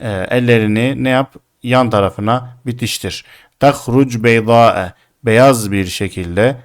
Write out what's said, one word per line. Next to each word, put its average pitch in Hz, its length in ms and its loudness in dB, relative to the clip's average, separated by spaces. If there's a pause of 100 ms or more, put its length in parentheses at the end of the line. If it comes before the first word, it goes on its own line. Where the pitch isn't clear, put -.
E, 98 280 -6
ellerini 120 720 0
ne 131 60 0
yap? 131 260 -2 (280)
Yan 123 260 0
tarafına 104 760 -2
bitiştir. 120 600 -8 (340)
"Tahruc 127 640 0
beydae." 113 680 2 (320)
Beyaz 117 460 2
bir 98 140 -2
şekilde 92 800 -4